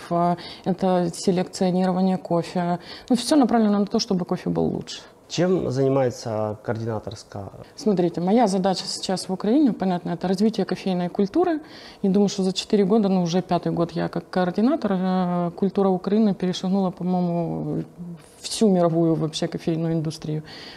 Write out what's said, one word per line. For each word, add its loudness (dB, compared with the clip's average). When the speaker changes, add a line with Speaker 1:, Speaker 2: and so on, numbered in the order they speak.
Speaker 1:
э, 2
это 2
селекционирование 0
кофе. -2
Ну, 4
все 2
направлено 4
на 2
то, -2
чтобы 0
кофе -4
был 0
лучше. -4
Speaker 2:
Чем 0
занимается 0
координатор -6
ска? -14
Speaker 1:
Смотрите, 0
моя 4
задача 0
сейчас -6
в -4
Украине, 2
понятно, -2
это -4
развитие 0
кофейной -2
культуры. 0
И 2
думаю, 4
что -2
за 2
четыре 2
года, 2
ну, 2
уже 2
пятый -2
год -2
я -2
как -6
координатор, 0
э, 0
культура 2
Украины 2
перешагнула, 0
по-моему, -2
всю 2
мировую 4
вообще -2
кофейную -2
индустрию. -4